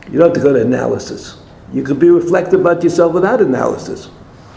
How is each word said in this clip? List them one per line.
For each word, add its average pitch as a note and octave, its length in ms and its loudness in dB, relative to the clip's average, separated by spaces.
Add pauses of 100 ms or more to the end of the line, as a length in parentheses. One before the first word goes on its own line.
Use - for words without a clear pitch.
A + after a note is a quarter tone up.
(100)
you - 80 -2
don't E3+ 100 6
have - 60 -2
to B2 60 -2
go C#3+ 120 2
to C3 80 2
analysis. A#2+ 760 -4 (340)
You C3 100 -4
could C3 180 -4
be F3 100 6
reflective F3 500 2
about E3+ 220 0
yourself E3+ 300 2
without G3 280 0
analysis. B2 680 -4 (460)